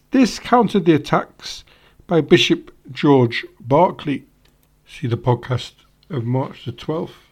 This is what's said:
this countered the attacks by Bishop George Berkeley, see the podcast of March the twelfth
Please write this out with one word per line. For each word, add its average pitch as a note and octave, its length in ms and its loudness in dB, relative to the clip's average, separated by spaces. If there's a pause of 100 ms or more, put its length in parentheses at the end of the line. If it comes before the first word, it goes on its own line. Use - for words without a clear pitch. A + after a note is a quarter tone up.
(100)
this B3+ 280 2
countered G#3 480 0
the E3+ 80 6
attacks - 680 -4 (440)
by E3 160 2
Bishop - 520 2 (160)
George C3 540 2 (160)
Berkeley, D3 640 0 (640)
see - 220 -10
the A2+ 100 -2
podcast B2 540 -4 (360)
of B2+ 160 -8
March B2+ 400 -6
the B2 80 -10
twelfth - 460 -8 (140)